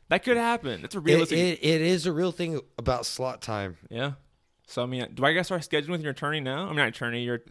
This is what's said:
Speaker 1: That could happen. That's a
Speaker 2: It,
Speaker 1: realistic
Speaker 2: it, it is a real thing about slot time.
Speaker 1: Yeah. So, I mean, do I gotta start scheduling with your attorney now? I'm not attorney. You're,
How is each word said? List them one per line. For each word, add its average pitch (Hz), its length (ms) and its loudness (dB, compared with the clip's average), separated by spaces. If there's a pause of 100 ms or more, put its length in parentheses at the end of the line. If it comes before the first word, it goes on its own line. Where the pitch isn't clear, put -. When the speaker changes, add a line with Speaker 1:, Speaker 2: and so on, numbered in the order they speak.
Speaker 1:
That 190 140 2
could 247 140 4
happen. 233 460 -2
That's - 120 -12
a 196 40 -4
Speaker 2:
It, 156 40 -6
Speaker 1:
realistic 165 340 6
Speaker 2:
it, 175 240 2
it 156 200 4
is 170 240 2
a 180 80 0
real 175 180 2
thing 165 300 -4 (160)
about 123 280 0
slot - 360 -4
time. 101 340 -4 (140)
Speaker 1:
Yeah. 135 240 -4 (540)
So, - 160 -4
I - 20 0
mean, 127 280 -4
do 123 120 0
I 156 80 6
gotta 175 100 2
start 175 200 -2
scheduling 147 260 -2
with 175 120 -2
your 147 100 -4
attorney 151 280 -4
now? 139 300 -4
I'm 160 80 -4
not 139 100 4
attorney. 120 360 -4
You're, 120 280 -2